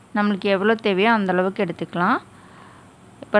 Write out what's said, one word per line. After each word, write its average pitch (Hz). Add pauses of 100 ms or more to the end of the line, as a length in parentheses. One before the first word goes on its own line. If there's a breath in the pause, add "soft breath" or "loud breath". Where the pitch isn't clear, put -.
(160)
நம்மளுக்கு 208
எவ்வளோ 202 (120)
தேவையோ 202
அந்த 190
அளவுக்கு 190
எடுத்துக்கலாம். 180 (1040 loud breath)
இப்போ -